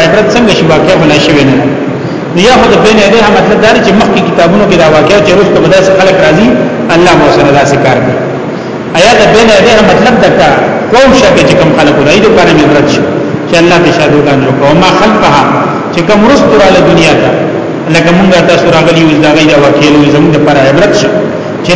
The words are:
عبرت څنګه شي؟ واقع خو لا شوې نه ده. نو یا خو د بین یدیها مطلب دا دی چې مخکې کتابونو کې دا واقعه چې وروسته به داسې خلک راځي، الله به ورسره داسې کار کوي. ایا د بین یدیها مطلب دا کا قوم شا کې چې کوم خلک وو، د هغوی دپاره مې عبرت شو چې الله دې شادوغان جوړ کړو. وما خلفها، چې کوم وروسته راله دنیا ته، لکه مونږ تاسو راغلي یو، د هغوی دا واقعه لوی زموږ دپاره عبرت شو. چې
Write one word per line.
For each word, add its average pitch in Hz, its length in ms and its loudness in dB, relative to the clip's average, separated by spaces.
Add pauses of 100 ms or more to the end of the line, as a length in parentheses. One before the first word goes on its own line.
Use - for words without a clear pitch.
عبرت 196 280 0
څنګه 233 220 0
شي؟ - 160 0
واقع 156 280 0
خو 156 120 0
لا - 140 0
شوې 143 220 0
نه 131 120 0
ده. - 60 -2 (680)
نو 175 140 -2
یا 254 120 2
خو 226 120 2
د 196 120 2
بین 220 220 2
یدیها 214 220 2 (100)
مطلب 185 260 0
دا 220 100 2
دی 240 120 0
چې 196 140 0
مخکې 190 280 0
کتابونو 180 420 0
کې 180 120 0
دا 156 140 2
واقعه 151 300 2
چې 180 60 0
وروسته 180 300 0
به 160 120 0
داسې 190 240 2
خلک 190 260 2
راځي، 165 240 2 (460)
الله 175 240 2
به 151 60 2
ورسره 139 340 0
داسې 139 260 0
کار 127 200 0
کوي. - 120 -4 (840)
ایا 208 220 2
د - 20 2 (120)
بین 226 140 4 (100)
یدیها 214 320 2
مطلب 247 320 2
دا 190 160 2
کا 165 100 2 (440)
قوم 262 180 4 (100)
شا 208 160 2
کې 185 120 2
چې - 100 0
کوم 160 200 2
خلک 147 180 0
وو، 139 100 0
د - 20 0
هغوی 196 180 2
دپاره 175 300 2
مې 147 100 2
عبرت 147 280 0
شو - 100 -2 (440)
چې 170 140 -4
الله 175 220 2
دې 151 140 0
شادوغان 147 460 0
جوړ 131 120 -2
کړو. 143 140 0
وما 180 200 2 (100)
خلفها، 175 440 0 (480)
چې - 160 -4
کوم 208 160 0
وروسته 226 280 0 (100)
راله 185 180 2 (100)
دنیا 165 320 0
ته، 131 80 -2 (640)
لکه 165 220 0
مونږ 196 140 2 (200)
تاسو 165 160 0 (100)
راغلي 160 240 0
یو، 151 220 0
د 151 80 2
هغوی 156 200 0
دا 151 140 2
واقعه 143 300 0
لوی 147 200 2
زموږ 156 220 2
دپاره 147 240 0 (100)
عبرت 139 300 0
شو. 151 100 -2 (540)
چې 175 120 -2